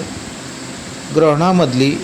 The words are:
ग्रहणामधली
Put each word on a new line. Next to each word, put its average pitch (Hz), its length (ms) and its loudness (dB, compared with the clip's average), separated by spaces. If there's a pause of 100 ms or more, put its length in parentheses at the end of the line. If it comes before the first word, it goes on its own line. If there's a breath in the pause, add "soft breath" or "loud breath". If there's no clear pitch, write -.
(1160)
ग्रहणामधली 151 760 4 (120)